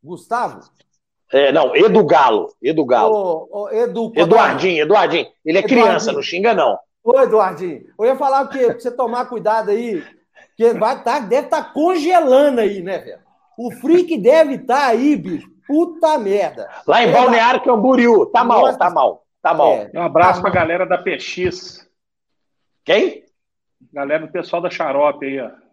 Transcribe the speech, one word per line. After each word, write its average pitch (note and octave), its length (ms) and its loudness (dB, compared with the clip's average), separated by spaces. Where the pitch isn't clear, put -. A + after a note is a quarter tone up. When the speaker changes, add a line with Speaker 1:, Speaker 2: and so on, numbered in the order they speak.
Speaker 1:
Gustavo? F3+ 560 -8
Speaker 2:
É, C3+ 220 2
não, D3 200 2
Edu G3 300 4
Galo, C3 460 2
Edu D#3 240 -2
Galo. E3+ 640 0
Speaker 1:
Ô, G#3 140 -10
ô, G3+ 60 -12
Edu, A3 440 -4
Speaker 2:
Eduardinho, E3 720 2
Eduardinho. E3+ 420 2
Ele D#3+ 120 0
é G3 40 2
Speaker 1:
Eduardinho. A#3 240 2
Speaker 2:
criança, F3 260 0
não C#3 100 -6
xinga, G3 320 -2
não. B2+ 240 0
Speaker 1:
Ô, B3 200 2
Eduardinho, F#3 600 -2
eu G#3+ 80 -4
ia C4 120 0
falar C4+ 260 -2
o C4+ 60 -8
quê? C4 160 -2
Pra A3+ 140 0
você B3 120 -8
tomar B3 380 -6
cuidado G#3 420 -4
aí, A3 320 -6
porque A3+ 280 0
vai A3 240 -2
tá, C4 180 -2
deve B3+ 280 -4
tá D#4 160 -2
congelando D4 960 2
aí, G3+ 220 -2
né, F3+ 160 -8
velho? A2 220 -16
O A#3 140 -10
frio F4 340 2
que D#4+ 120 -4
deve C#4 400 4
tá C4 300 0
aí, B3+ 280 2
bicho. F3 320 -10
Puta D#4 520 0
merda. G3 520 -4
Speaker 2:
Lá G3 160 4
em A3+ 60 2
Speaker 1:
Eduardo. B3 220 4
Speaker 2:
Balneário A#3+ 340 2
Camboriú. A#3+ 600 4
Tá A#3+ 180 0
mal, A#3 200 4
Speaker 1:
Nossa. A#2 140 2
Speaker 2:
tá F3 120 0
mal, C#3 340 0
tá D#3+ 120 0
mal. C#3+ 180 2
Speaker 1:
É. G#2 240 -4
Speaker 3:
Um E3 60 -4
abraço F3+ 400 2
Speaker 1:
Tá - 0 -
Speaker 3:
pra G3 80 -2
Speaker 1:
mal. F3+ 100 -2
Speaker 3:
galera E3+ 260 -2
da F3 120 -2
P F3 200 -6
X. - 680 -10
Speaker 2:
Quem? G#3+ 400 0
Speaker 3:
Galera D3 320 -6
do D#3 60 -20
pessoal F3 300 -6
da F3 80 -6
Xarope C#3+ 560 -2
aí, C3+ 140 -8
ó. A2+ 100 -10